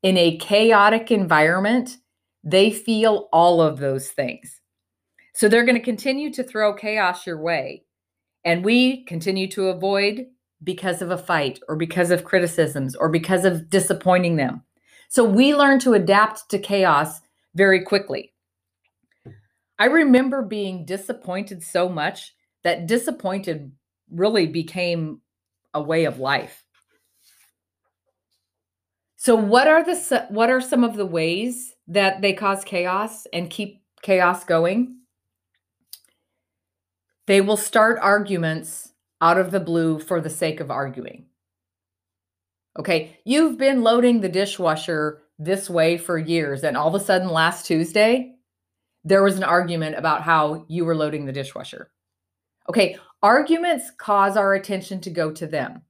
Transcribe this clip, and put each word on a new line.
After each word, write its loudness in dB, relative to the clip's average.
in 2
a 4
chaotic 4
environment, 2
they 4
feel 0
all 6
of 2
those -4
things. -10
So 2
they're 4
gonna 2
continue -4
to -6
throw -2
chaos -2
your -10
way. -6
And 0
we 2
continue -4
to -2
avoid -2
because -4
of -6
a -4
fight -4
or -6
because -2
of 0
criticisms 0
or 0
because 0
of 0
disappointing 2
them. -2
So 2
we 4
learn 6
to 2
adapt 2
to -4
chaos 0
very 4
quickly. -4
I 2
remember 4
being -8
disappointed -10
so -2
much -8
that -2
disappointed -4
really 0
became -6
a -4
way 0
of -6
life. -4
So 4
what 4
are 6
the -2
s-, -4
what 0
are 2
some 0
of -2
the -4
ways -4
that 0
they 0
cause -4
chaos -6
and -6
keep -12
chaos 2
going? 0
They 4
will 2
start 2
arguments -2
out 4
of 0
the -2
blue -2
for -4
the -8
sake -6
of -10
arguing. -10
Okay, -4
you've 2
been 2
loading 4
the -2
dishwasher -4
this -4
way 2
for -4
years, -4
and -2
all 0
of -2
a -10
sudden 0
last 0
Tuesday, 0
there 4
was 2
an -4
argument -2
about -2
how 0
you -4
were 0
loading -4
the -8
dishwasher. -12
Okay, 0
arguments 2
cause 0
our 2
attention -6
to -12
go -4
to -12
them. -8